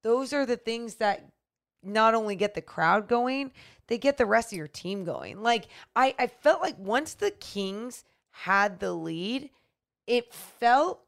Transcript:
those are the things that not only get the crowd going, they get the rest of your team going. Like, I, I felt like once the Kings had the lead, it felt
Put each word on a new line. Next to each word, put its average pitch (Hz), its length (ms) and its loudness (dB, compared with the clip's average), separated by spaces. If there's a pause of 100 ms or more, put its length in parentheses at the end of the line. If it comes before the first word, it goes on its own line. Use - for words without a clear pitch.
those 240 300 0
are 285 120 2
the 233 120 0
things 233 380 -8
that 208 340 -2 (540)
not 220 300 4
only 214 240 0
get 208 180 0
the 160 60 -8
crowd 180 480 2
going, 254 420 0 (360)
they 233 100 -2
get 277 200 0
the 247 80 4
rest 220 280 2
of 190 40 -6
your 156 100 -8
team 190 380 -8
going. 151 380 -8
Like, 233 240 0 (280)
I, 262 240 2
I 247 80 0
felt - 340 2
like 359 180 -4
once 226 360 -2
the 202 160 -2
Kings 202 720 -10 (260)
had 196 480 0
the 185 140 -4
lead, 175 560 -6 (580)
it 240 260 0
felt 277 760 2